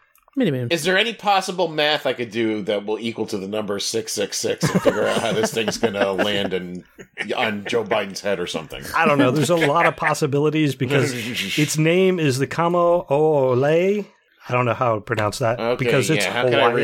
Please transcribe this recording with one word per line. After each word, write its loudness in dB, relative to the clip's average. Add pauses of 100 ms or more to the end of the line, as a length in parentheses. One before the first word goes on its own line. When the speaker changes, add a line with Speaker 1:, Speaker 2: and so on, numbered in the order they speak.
(360)
Speaker 1:
Mini 2
moon. -4
Speaker 2:
Is -2
there 2
any 0
possible 0
math 0
I 0
could -6
do 0
that -2
will -4
equal -4
to -6
the -6
number -4
six -6
six -4
six -2
and 0
figure 2
out 0
how -2
this 0
thing's -2
gonna 0
<laughs> -
land -2
in, -8 (520)
on -4
Joe -2
Biden's -4
head -2
or -4
something? -8 (100)
Speaker 3:
I 2
don't 4
know. 4
There's 2
a 4
lot 2
of 0
possibilities 0
because 0
Speaker 2:
<laughs> -6
Speaker 3:
its 0
name 4
is 2
the 0
Kamo 2
Oole, 2 (460)
I 2
don't 2
know 2
how 0
to -4
pronounce -2
that 0
Speaker 2:
Okay, 0
Speaker 3:
because 2
it's 2
Speaker 2:
yeah, -2
how 0
can 4
I 4
Speaker 3:
Hawaiian. 0